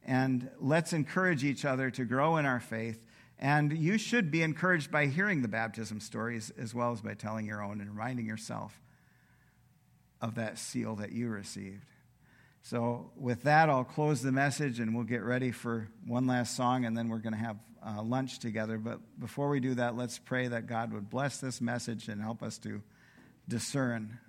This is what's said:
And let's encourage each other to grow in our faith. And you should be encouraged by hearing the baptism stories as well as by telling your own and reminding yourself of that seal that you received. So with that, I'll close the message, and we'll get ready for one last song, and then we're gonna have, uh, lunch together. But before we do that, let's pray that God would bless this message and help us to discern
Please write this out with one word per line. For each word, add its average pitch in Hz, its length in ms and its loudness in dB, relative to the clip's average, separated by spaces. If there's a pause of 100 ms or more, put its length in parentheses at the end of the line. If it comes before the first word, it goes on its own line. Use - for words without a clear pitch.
And 131 560 2
let's 160 340 4
encourage 165 520 4
each 139 200 0
other 131 280 2
to 131 120 -2
grow 143 340 4
in 143 80 4
our 127 120 2
faith. 113 460 -4 (340)
And 147 380 4
you 165 220 4
should 220 320 2
be 165 120 4
encouraged 160 480 2
by 147 160 4
hearing 170 360 2
the 113 60 0
baptism 110 520 -4
stories 113 580 -6
as 113 160 -6
well 120 160 2
as 113 100 -4
by 107 140 -6
telling 107 320 -6
your 104 160 -6
own 101 180 -6
and 101 100 -8
reminding 113 360 -4
yourself 110 540 -8 (1400)
of 113 160 -4
that 113 220 -4
seal 110 380 -4
that 107 160 -8
you 120 160 -2
received. 101 580 -8 (760)
So 120 520 -2
with 123 260 -2
that, 156 260 8
I'll 131 140 4
close 151 400 2
the 135 80 2
message, 135 480 2
and 113 160 0
we'll 120 100 0
get 113 180 -2
ready 123 280 0
for 113 380 -4 (180)
one 123 220 2
last 123 260 2
song, 127 300 2
and 113 120 0
then 117 120 -2
we're 113 100 -2
gonna 110 180 -2
have, 110 200 -4 (280)
uh, 107 180 -6
lunch 127 360 -2
together. 110 400 -2
But 113 220 -6 (180)
before 139 300 -4
we 143 100 2
do 127 160 0
that, 120 220 0
let's 123 240 -6
pray 127 260 -2
that 117 220 -4
God 117 240 -2
would 104 180 -6
bless 131 280 -2
this 131 220 -6
message 117 460 -2
and 104 160 -6
help 113 180 -4
us 110 180 -8
to 104 220 -8 (680)
discern 117 800 -2